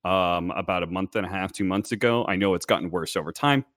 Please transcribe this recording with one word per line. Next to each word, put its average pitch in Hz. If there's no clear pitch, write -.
um, 90
about 90
a 85
month 92
and 98
a -
half, 95
two 101
months 95
ago. 117
I 95
know 95
it's 87
gotten 87
worse 82
over 82
time 139